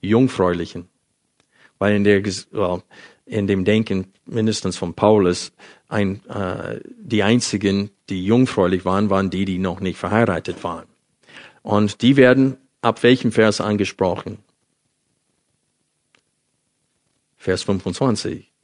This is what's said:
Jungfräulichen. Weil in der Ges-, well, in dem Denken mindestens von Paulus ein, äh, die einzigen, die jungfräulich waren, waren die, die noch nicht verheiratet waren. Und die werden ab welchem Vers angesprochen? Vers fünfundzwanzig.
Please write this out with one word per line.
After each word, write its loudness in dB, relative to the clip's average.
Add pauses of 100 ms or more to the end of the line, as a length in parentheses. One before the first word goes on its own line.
Jungfräulichen. 0 (880)
Weil 2
in 2
der 4
Ges-, -6
well, -4 (440)
in -4
dem 0
Denken 0 (180)
mindestens -4
von -8
Paulus 2 (360)
ein, -4
äh, -8 (160)
die -2
einzigen, 0 (180)
die -6
jungfräulich 2
waren, 0
waren 0
die, -4
die -4
noch -4
nicht -6
verheiratet -2
waren. -10 (760)
Und -2
die 4
werden 6 (240)
ab -2
welchem 4
Vers 2
angesprochen? -4 (3000)
Vers -4
fünfundzwanzig. -4 (120)